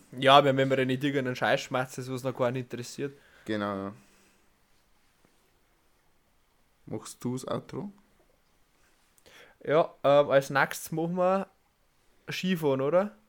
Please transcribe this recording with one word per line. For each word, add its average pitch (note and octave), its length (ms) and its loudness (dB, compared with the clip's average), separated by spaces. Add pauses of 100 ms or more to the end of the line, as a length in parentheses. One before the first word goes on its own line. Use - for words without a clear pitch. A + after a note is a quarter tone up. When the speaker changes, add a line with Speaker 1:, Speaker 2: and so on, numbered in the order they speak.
(180)
Speaker 1:
Ja, C3+ 260 8
wenn, C3+ 120 2
wenn C3+ 120 2
wir C3 160 0
nicht B2+ 200 -2
irgendeinen C3 320 -2
Scheiß B2+ 240 0
schmatzen, C3 520 -6
was B2+ 120 -8
noch B2+ 120 -4
gar B2 140 0
nicht C3 120 -6 (100)
interessiert. C#3 440 -10 (280)
Speaker 2:
Genau, G#2 320 -4
ja. G2 160 -8 (3000)
Machst - 380 -14
du's B2+ 220 -6
Outro? D3 460 -8 (1700)
Speaker 1:
Ja, D#3+ 400 2
ähm, C#3+ 280 6
als C3+ 200 4
nächstes C#3+ 400 0
machen E3+ 280 -4
wir F#3+ 280 2 (800)
Skifahren, D#3 520 0
oder? F3 360 2 (120)